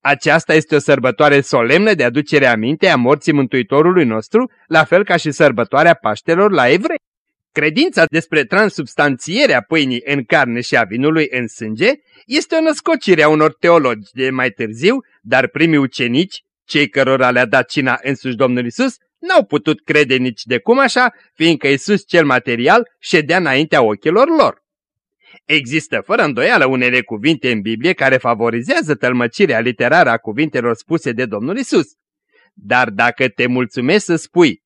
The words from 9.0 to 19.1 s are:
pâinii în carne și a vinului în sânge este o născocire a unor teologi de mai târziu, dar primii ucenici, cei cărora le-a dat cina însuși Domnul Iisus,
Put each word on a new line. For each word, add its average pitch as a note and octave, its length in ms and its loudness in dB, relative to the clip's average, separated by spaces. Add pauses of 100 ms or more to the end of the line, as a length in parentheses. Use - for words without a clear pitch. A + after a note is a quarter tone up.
pâinii C3 440 -2
în C#3+ 180 -4
carne B2 380 0
și - 140 -4
a A#2 80 2
vinului C#3 460 -2
în B2 180 -6
sânge A2+ 440 -4 (340)
este D4 300 -4
o D#4+ 60 0
născocire D4+ 600 0
a D3+ 80 4
unor D#3 240 2
teologi C3 600 0
de C3 160 -4
mai C3 200 -2
târziu, A#2+ 480 -2 (240)
dar B2+ 260 0
primii D#3 300 0
ucenici, C3+ 640 -4 (240)
cei C#3+ 240 -2
cărora C3 420 0
le-a B2 140 2
dat B2 240 0
cina C3 320 -2
însuși C3 340 -6
Domnul B2 280 0
Iisus, A#3 320 -4 (240)